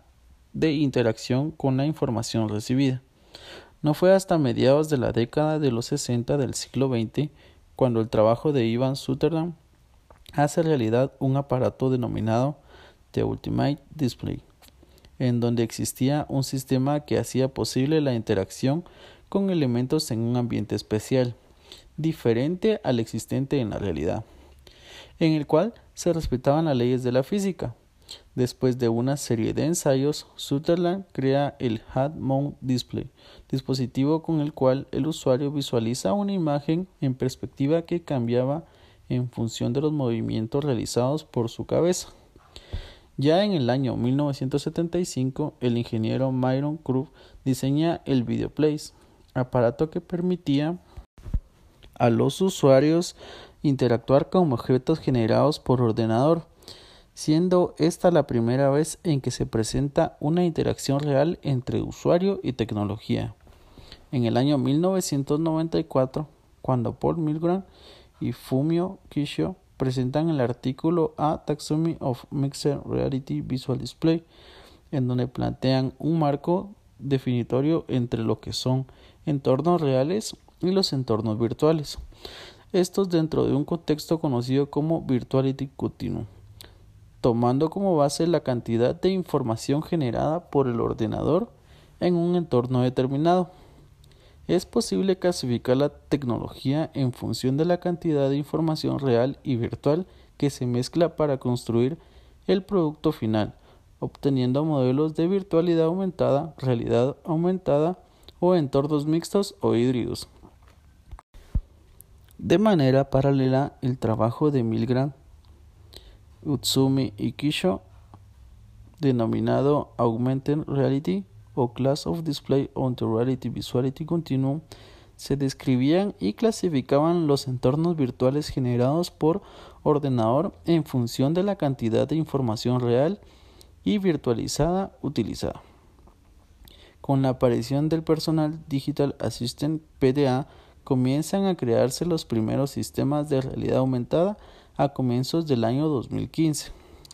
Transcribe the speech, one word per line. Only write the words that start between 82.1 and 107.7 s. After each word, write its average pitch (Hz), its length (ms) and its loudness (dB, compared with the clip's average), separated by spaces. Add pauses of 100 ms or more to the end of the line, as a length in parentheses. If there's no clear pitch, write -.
Estos 190 360 0
dentro 160 360 2
de 127 100 2
un 143 80 0
contexto 160 560 -2
conocido 135 500 0
como 156 320 0
Virtuality 135 760 0
Continuum, 98 500 -6 (920)
tomando 123 500 2
como 190 280 0
base 147 300 2
la 165 140 2
cantidad 120 580 0
de 185 100 2
información 143 720 -2
generada 147 680 -2
por 139 160 2
el 117 120 -2
ordenador 117 720 0 (480)
en 175 160 0
un 175 200 0
entorno 127 460 0
determinado. 143 680 2 (960)
Es 170 200 0
posible 190 500 0
clasificar 127 580 0
la 143 140 2
tecnología 139 1040 -4
en 127 200 -2
función 120 440 -2
de 160 80 2
la 175 140 2
cantidad 160 500 0
de 139 80 0
información 147 640 -2
real 127 440 2
y 135 120 -2
virtual 143 500 0 (320)
que 143 140 0
se 127 160 -6
mezcla 143 480 0
para 143 240 0
construir 123 580 0 (480)
el 190 160 2
producto 160 500 0
final, 110 440 -2 (440)
obteniendo 131 640 0
modelos 151 520 2
de 165 120 0
virtualidad 170 600 2
aumentada, 160 720 0
realidad 120 640 0
aumentada 165 760 0 (420)